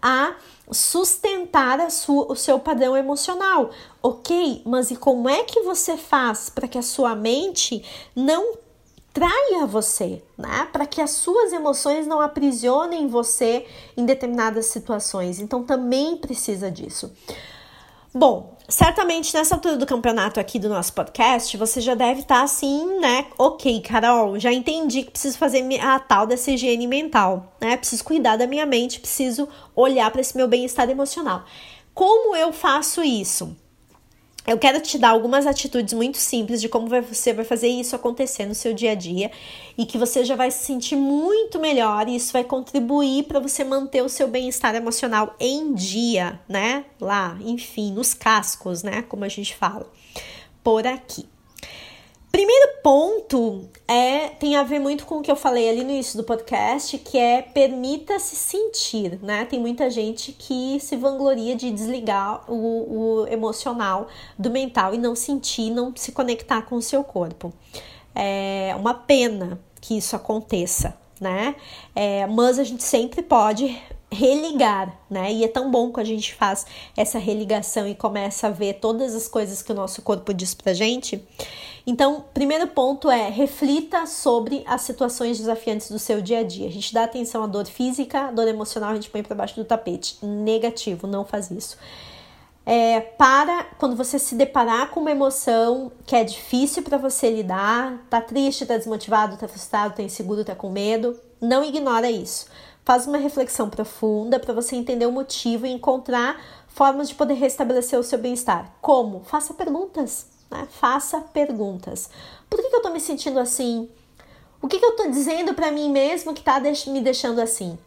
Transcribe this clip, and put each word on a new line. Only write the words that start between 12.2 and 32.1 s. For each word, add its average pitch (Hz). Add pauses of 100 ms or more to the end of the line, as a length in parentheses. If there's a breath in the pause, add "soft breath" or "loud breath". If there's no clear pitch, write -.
você 240 (300 loud breath)
em 240
determinadas 240
situações. 196
Então, 240
também 269
precisa 208
disso. - (1040 loud breath)
Bom, 247 (120)
certamente 339
nessa 311
altura 320
do 254
campeonato 240
aqui 202
do 208
nosso 185
podcast, 233
você 220
já 247
deve 254
tá 254
assim, 294
né? 262 (100)
Ok, 269
Carol, 220
já 240
entendi 269
que -
preciso -
fazer 262
mi-, 262
a 262
tal 220
dessa 247
higiene 247
mental, 240
né? 233
Preciso 240
cuidar 240
da 247
minha 294
mente, 247
preciso 262 (280 loud breath)
olhar 254
pra 262
esse 254
meu 254
bem-estar 247
emocional. 269 (500 loud breath)
Como 427